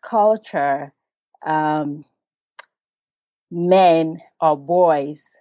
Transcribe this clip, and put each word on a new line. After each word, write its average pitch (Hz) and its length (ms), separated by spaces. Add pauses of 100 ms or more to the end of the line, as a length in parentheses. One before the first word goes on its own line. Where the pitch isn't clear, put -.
culture, 160 880 (500)
um, 151 640 (1500)
men 170 720 (180)
or 151 200
boys 151 840